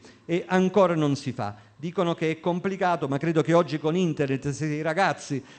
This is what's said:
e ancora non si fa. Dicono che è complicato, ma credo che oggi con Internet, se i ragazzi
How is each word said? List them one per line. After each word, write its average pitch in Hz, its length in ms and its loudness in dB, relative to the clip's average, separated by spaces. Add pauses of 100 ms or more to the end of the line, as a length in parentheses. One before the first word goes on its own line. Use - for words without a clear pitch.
(260)
e 170 220 -2
ancora 185 480 4
non 143 220 2
si 131 160 -6
fa. 104 420 -8
Dicono 170 400 -2
che 160 160 -2
è 156 80 -6
complicato, 180 720 -2
ma 135 80 -2
credo 160 240 0
che 147 100 0
oggi 160 260 4
con 156 200 0
Internet, 143 540 0
se 139 160 -6
i 151 140 -4
ragazzi 156 640 -2 (160)